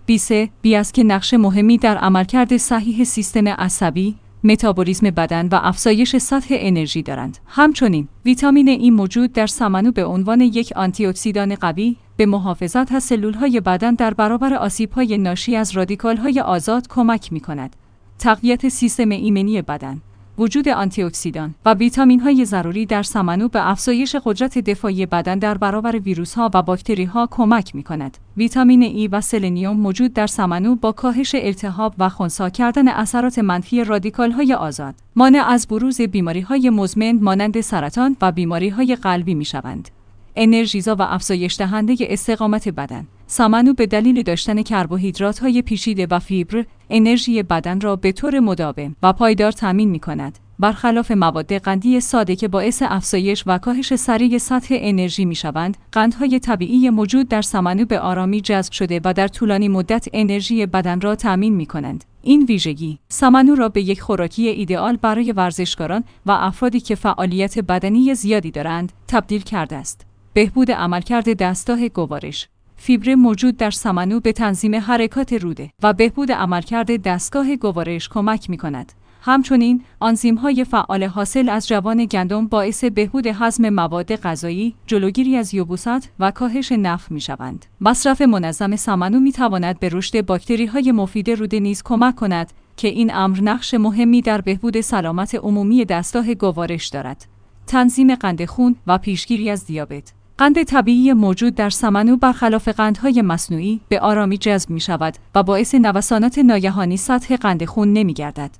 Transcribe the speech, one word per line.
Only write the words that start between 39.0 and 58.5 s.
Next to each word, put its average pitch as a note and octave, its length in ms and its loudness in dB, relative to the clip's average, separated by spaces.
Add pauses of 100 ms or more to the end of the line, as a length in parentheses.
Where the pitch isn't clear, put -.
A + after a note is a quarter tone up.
می‌شوند. D3 540 -8 (480)
انرژیزا A3 580 2
و G3 60 -2
افزایش F3+ 560 -2
دهنده G#3+ 520 -2
استقامت G#3+ 600 -2
بدن. C#3+ 380 -8 (200)
سمنو A#3 460 4
به A#3+ 120 2
دلیل A3+ 360 2
داشتن G#3 400 -2
کربوهیدرات‌های G3+ 1000 -2
پیچیده G3+ 500 -2
و F3 80 2
فیبر، F#3+ 460 -2 (240)
انرژی A3+ 540 2
بدن F3 380 -2
را G#3 140 -2
به F#3+ 160 0
طور C#4 280 -2
مداوم D#3 640 -2
و F#3 100 6
پایدار G3+ 380 2
تامین G#3 380 0
می‌کند، D#3 500 -6 (200)
برخلاف A3+ 520 0
مواد E3 420 0
قندی G3 460 0
ساده G#3+ 360 0
که G#3+ 120 -2
باعث G3 380 -2
افزایش G3 600 -2
و F#3 100 2
کاهش B3+ 380 -2
سریع A#3+ 420 2
سطح B3+ 420 -2
انرژی F#3 460 0
می‌شوند. E3+ 520 -4 (140)
قندهای A#3 480 0
طبیعی A#3+ 500 2
موجود A3+ 380 2
در G#3+ 140 0
سمنو F#3+ 440 0
به A3 140 0
آرامی F#3 420 -2
جذب F#3+ 300 -2